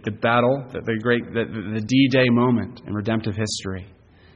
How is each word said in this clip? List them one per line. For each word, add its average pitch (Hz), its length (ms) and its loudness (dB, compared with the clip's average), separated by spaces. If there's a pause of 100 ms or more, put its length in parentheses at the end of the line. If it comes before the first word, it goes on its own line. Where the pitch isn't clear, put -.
the 110 80 -4
battle, 120 600 2
the, - 100 -8
the 113 200 -2
great, 120 320 2
the, 113 120 0
the, 107 340 -6
the 107 60 -4
D-Day 127 440 4
moment 120 560 2
in 92 80 -6
redemptive 107 420 -2
history 98 520 -6 (480)